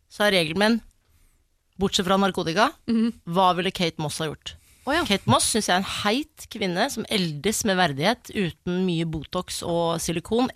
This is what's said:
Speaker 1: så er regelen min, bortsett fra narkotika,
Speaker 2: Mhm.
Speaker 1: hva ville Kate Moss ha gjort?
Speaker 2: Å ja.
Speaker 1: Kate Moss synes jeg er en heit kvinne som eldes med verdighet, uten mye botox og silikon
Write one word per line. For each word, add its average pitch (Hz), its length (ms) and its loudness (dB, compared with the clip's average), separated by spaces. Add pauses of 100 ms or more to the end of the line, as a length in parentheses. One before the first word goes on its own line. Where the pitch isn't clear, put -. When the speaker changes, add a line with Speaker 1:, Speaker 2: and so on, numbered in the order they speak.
Speaker 1:
så 208 160 0
er 208 60 4
regelen 165 260 0
min, 214 220 4 (1000)
bortsett 190 260 0
fra 190 120 2
narkotika, 190 560 2 (160)
Speaker 2:
Mhm. 226 240 2 (160)
Speaker 1:
hva 180 280 4
ville 185 140 -2
Kate 170 280 -2
Moss 151 200 -4
ha 160 80 -4
gjort? - 280 -10 (320)
Speaker 2:
Å 277 80 0
ja. 330 100 2
Speaker 1:
Kate 202 220 0
Moss 254 180 4
synes - 220 0
jeg 185 80 4
er 180 40 4
en - 260 -4
heit 233 460 -2
kvinne 202 400 -2
som 226 200 -6
eldes 185 540 -2
med 190 120 2
verdighet, 175 580 0
uten 180 520 -2
mye 165 180 0
botox 160 580 -6
og 170 380 0
silikon 214 540 -2